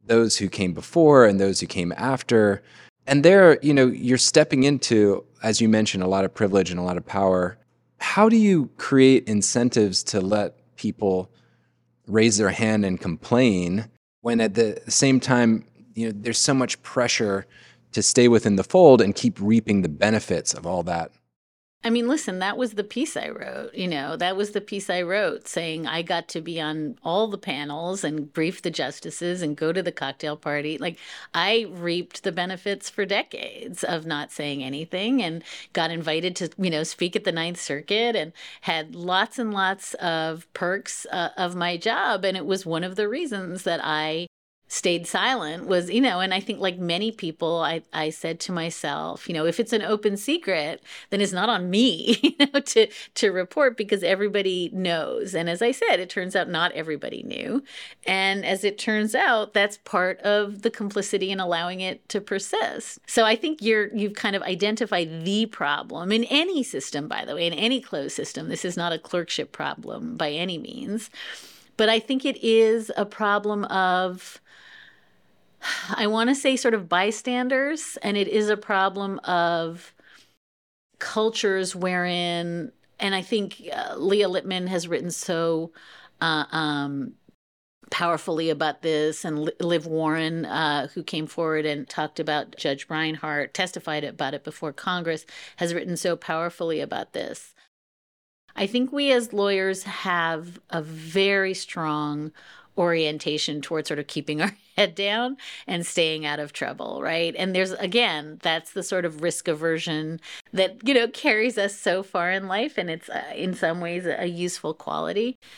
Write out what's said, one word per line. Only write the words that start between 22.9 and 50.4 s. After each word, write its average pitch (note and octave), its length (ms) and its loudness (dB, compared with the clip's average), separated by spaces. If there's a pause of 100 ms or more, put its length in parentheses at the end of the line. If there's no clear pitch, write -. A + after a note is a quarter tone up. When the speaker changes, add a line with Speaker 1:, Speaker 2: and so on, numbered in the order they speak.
Speaker 2:
I - 120 -4
wrote, - 440 -10
you F#3 140 -4
know, D3+ 300 -4
that F3+ 200 0
was G#3 140 -2
the G#3 100 -4
piece G3+ 300 -6
I F3+ 120 0
wrote F#3 440 -2
saying E3 400 -6
I D#3+ 160 -4
got E3+ 280 -4
to E3+ 100 -8
be E3 200 -8
on D3+ 440 -6
all G3 240 0
the G3+ 100 -8
panels D#3+ 640 -6
and D3 300 -4
brief E3+ 280 -2
the E3 120 -4
justices E3 680 -6
and D3 160 -4
go D#3+ 160 0
to F3+ 120 -2
the E3+ 80 -4
cocktail D3 440 -8
party. D3 420 -6
Like, F3 200 -8 (340)
I G#3 380 2
reaped F3 540 -4
the F#3 80 -2
benefits F#3 580 -6
for G3+ 160 -4
decades - 800 -6
of D#3+ 200 -2
not D3 280 -6
saying C#3+ 320 -6
anything F#3 580 -2
and E3 220 -6 (300)
got E3 180 0
invited E3 440 -2
to, E3 220 -4
you F#3 120 0
know, D#3 120 0
speak F3 320 -2
at F3+ 80 -2
the F#3 80 -2
Ninth E3+ 300 -4
Circuit G#3 560 -2
and E3 160 -4 (300)
had D#3+ 340 -4
lots F#3 420 0
and A3 160 -4
lots F#3+ 400 -2
of D#3+ 600 -4
perks, - 580 -4
uh, F3 240 -2
of F3+ 180 -2
my F3 220 -2
job. G3+ 480 0
And F#3+ 120 0
it E3 100 -6
was F#3+ 200 -2
one E3 160 -2
of F#3 140 -8
the G#3 120 0
reasons G3+ 540 -6
that E3+ 220 -2
I D#3 420 -2 (420)
stayed E3+ 380 0
silent F3+ 600 -2
was, F3+ 240 0
you A3 100 2
know, G#3+ 200 2
and F#3+ 140 0
I F#3+ 60 -2
think F#3+ 200 -8
like F#3 180 -2
many F#3 340 -2
people, E3 480 -4
I, D#3+ 220 -2 (100)
I D#3 180 -2
said E3 300 -6
to - 120 -6
myself, E3 760 -6
you F3 60 -6
know, D#3+ 120 0
"If - 140 0
it's A3 120 -4
an G#3+ 100 2
open G#3 340 0
secret, F#3+ 640 -4 (280)